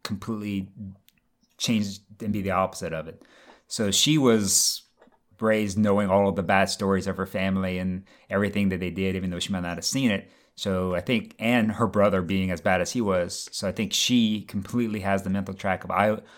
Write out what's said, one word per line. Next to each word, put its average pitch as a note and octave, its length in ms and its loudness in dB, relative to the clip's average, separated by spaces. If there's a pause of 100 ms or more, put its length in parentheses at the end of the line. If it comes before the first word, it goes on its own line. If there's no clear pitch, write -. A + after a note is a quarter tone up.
completely G#2 640 -6 (920)
change G#2 400 0 (220)
and G2+ 120 -2
be G2+ 100 -2
the F#2+ 100 0
opposite F2+ 400 -2
of D#2+ 160 -6
it. - 140 -18 (440)
So G#2 240 -2
she D3+ 280 4
was A2+ 640 4 (580)
raised A2 380 2
knowing G2+ 300 4
all G2 200 6
of F2+ 80 0
the G2 60 0
bad G2 240 4
stories G2 420 0
of F2+ 80 -4
her F#2 100 -4
family F#2+ 520 -2
and F#2 260 -6 (260)
everything G2+ 380 0
that F#2 100 0
they F2+ 120 -4
did, F#2+ 260 -2
even F#2 140 -4
though F2 100 -6
she - 120 -6
might F2+ 100 -2
not F2 140 -6
have E2+ 80 -8
seen C3 280 0
it. G2 180 -4 (240)
So F#2 400 -2
I F2 60 -2
think, A#2 380 -2
and A2 340 2
her A2 140 0
brother G2 340 4
being F#2+ 300 0
as E2+ 100 -4
bad F#2 220 2
as E2+ 100 -4
he B2 80 -2
was, F#2 500 -2
so - 160 -8
I F#2 60 -2
think G2+ 220 -4
she A2 480 2
completely G#2+ 580 -4
has G2 220 0
the G2 80 -4
mental G2 240 -4
track F#2+ 280 -4
of, F2+ 80 -8
"I, G#2 280 2 (200)